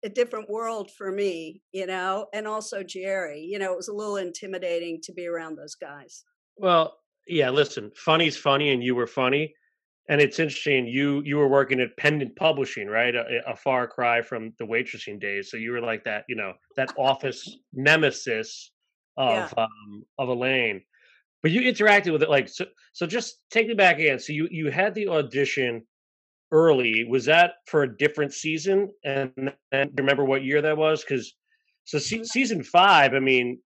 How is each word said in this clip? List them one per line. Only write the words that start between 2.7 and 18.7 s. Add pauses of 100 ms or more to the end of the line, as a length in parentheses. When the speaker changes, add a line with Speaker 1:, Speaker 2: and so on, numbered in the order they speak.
Speaker 1:
Jerry,
you
know,
it
was
a
little
intimidating
to
be
around
those
guys. (320)
Speaker 2:
Well, (260)
yeah,
listen,
funny's
funny
and
you
were
funny. (540)
And
it's
interesting,
you,
you
were
working
at
Pendant
Publishing,
right?
A,
a
far
cry
from
the
waitressing
days.
So
you
were
like
that,
you
know, (240)
that
Speaker 1:
<laughs>
Speaker 2:
office (140)
nemesis (460)